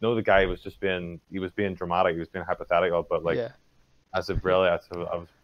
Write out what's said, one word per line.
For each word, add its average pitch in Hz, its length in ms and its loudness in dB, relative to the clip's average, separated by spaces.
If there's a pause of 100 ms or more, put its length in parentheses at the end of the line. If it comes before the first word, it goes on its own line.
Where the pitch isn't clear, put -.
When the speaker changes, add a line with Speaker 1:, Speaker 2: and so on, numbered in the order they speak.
Speaker 1:
know 113 120 0
the 110 80 0
guy 98 240 6
was 90 160 -4
just - 180 -16
being, 87 400 -4 (120)
he 95 80 -6
was 92 120 -4
being 98 220 -2
dramatic. 87 400 2
He 82 60 -4
was 82 100 -8
being 87 160 -8
hypothetical, 87 640 0
but, 80 140 -2
like, 82 140 0
Speaker 2:
Yeah. - 160 -6 (600)
Speaker 1:
as 92 160 -4
a 92 60 -2
really, 92 340 2
as 85 120 0 (120)
a, 87 60 -8
I 85 160 -6
was 85 140 -10 (140)